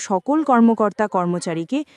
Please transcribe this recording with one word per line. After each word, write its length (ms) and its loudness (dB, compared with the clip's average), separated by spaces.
সকল 400 -2
কর্মকর্তা 640 2
কর্মচারীকে 720 -4